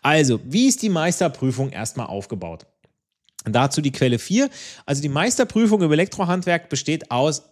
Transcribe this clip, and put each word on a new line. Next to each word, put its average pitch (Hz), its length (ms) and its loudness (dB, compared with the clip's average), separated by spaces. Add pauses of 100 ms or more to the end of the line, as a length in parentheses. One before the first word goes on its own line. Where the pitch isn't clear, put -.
Also, 143 420 4
wie 196 220 2
ist - 160 2
die 220 60 0
Meisterprüfung 151 800 0
erstmal - 380 -8
aufgebaut? 92 580 -10 (760)
Dazu 127 360 0
die 139 120 -2
Quelle 123 260 0
vier. 262 320 0 (360)
Also 143 160 -4
die 151 60 -4
Meisterprüfung 214 720 2
im 151 100 4
Elektrohandwerk 175 760 0
besteht 151 440 -4
aus 147 400 0